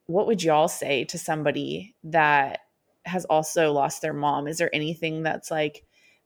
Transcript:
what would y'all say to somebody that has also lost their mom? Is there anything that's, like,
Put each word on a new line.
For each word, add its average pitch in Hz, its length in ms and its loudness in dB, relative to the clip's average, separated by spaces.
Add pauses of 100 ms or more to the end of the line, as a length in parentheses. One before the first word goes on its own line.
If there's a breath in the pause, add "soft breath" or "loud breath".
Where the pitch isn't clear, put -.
what 180 200 2
would 214 160 2
y'all 156 240 4
say 139 380 -2
to 170 140 -10
somebody 151 760 -4 (100)
that 151 560 2 (440)
has 175 200 -4
also 156 460 2
lost 143 300 0
their 156 120 -4
mom? 143 340 -2
Is 165 100 -6
there 170 160 0
anything 160 500 -4
that's, 156 280 -4
like, 156 340 -4 (400)